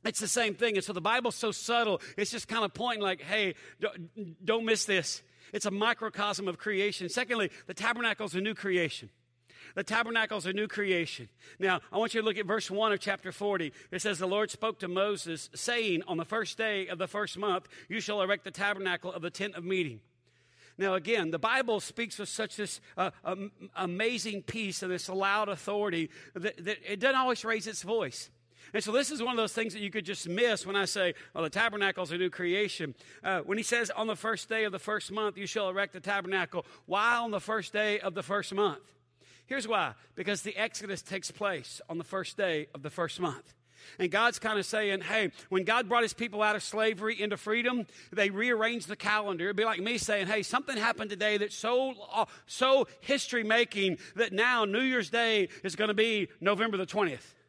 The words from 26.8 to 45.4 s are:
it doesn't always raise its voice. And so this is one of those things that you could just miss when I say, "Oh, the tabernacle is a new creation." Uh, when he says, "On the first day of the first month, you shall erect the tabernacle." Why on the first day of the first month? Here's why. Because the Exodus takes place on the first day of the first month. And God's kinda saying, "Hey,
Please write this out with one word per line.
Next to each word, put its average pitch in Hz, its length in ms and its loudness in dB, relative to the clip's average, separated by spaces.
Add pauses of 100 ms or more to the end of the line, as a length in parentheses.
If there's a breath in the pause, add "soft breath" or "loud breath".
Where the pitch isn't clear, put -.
it 202 140 -4
doesn't 262 200 4
always 254 260 2
raise 220 220 -2
its - 160 -8
voice. 185 460 -2 (460 loud breath)
And 208 80 0
so 214 80 -4
this 277 200 4
is 285 100 -4
one 247 100 0
of 240 60 0
those 220 160 0
things 226 200 -2
that 214 80 -8
you 202 100 -4
could 208 140 -4
just 175 220 -6
miss 208 380 2
when 196 100 -2
I 196 100 4
say, 185 300 0 (200 loud breath)
"Oh, 160 80 -2
the 156 60 -2
tabernacle 196 540 0
is 156 80 -6
a 170 60 -4
new 180 120 2
creation." 180 640 -2 (280 loud breath)
Uh, 185 180 0
when 202 160 -2
he 233 60 -2
says, 233 280 2
"On 220 160 -2
the 214 80 0
first 220 340 -4
day 220 140 2
of 208 80 0
the 185 80 -6
first 208 320 -4
month, 208 260 -2
you 196 100 -6
shall 202 220 0
erect 190 240 -2
the 185 60 -12
tabernacle." 185 680 -2 (200 loud breath)
Why 220 320 4
on 233 140 -2
the 196 100 0
first 214 320 -4
day 208 260 2
of 190 140 -4
the 180 100 -4
first 196 300 -2
month? 190 280 2 (640 loud breath)
Here's 262 220 -4
why. 180 260 2 (220 loud breath)
Because 185 260 -2
the 208 140 -6
Exodus 202 460 -4
takes - 280 -8
place 185 600 -4
on 165 80 -6
the 170 80 -6
first - 320 -6
day 160 360 0
of 143 80 -14
the 147 80 -8
first 165 300 -4
month. 165 340 -4 (460 loud breath)
And 185 100 2
God's 220 300 4
kinda 214 240 0
saying, 202 380 0
"Hey, 196 300 0 (180 loud breath)